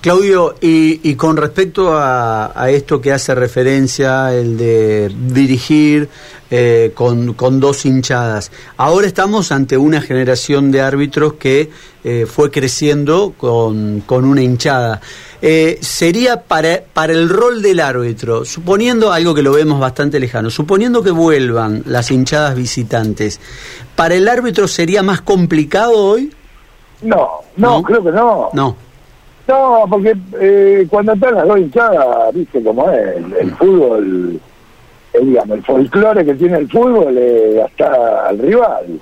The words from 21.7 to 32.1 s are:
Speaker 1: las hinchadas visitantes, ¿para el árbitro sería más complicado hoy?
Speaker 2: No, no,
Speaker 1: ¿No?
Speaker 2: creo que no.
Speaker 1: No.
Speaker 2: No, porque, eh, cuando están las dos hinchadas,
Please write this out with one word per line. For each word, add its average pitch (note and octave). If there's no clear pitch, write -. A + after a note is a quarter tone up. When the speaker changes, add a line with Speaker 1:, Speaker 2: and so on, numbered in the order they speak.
Speaker 1:
las B2
hinchadas C3+
visitantes, A2+
¿para E3+
el F#3+
árbitro A3
sería F3+
más F#3+
complicado F#3
hoy? A3
Speaker 2:
No, F#3
no, A#3
Speaker 1:
¿No? F3
Speaker 2:
creo G#3+
que E3+
no. G#3
Speaker 1:
No. C#3
Speaker 2:
No, C4
porque, G#3
eh, G3
cuando G#3
están A#3
las E3
dos G#3
hinchadas, C#3